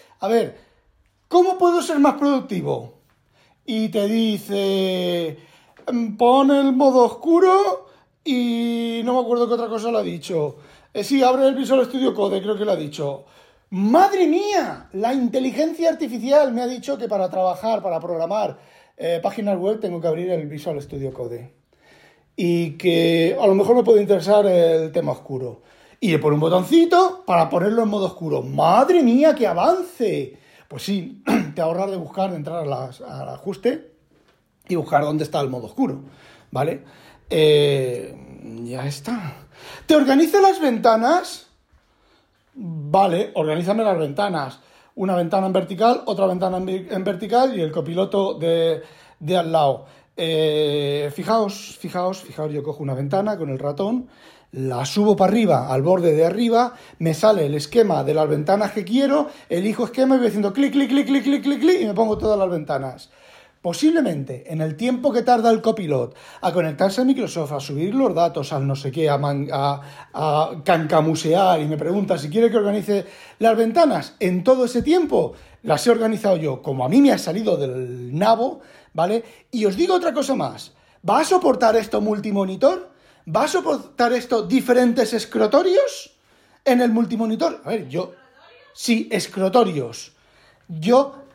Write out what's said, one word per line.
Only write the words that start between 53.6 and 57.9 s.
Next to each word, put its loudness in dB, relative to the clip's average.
la -6
subo 2
para 4
arriba, 2
al 0
borde 4
de 4
arriba, 2
me 0
sale 4
el -2
esquema 2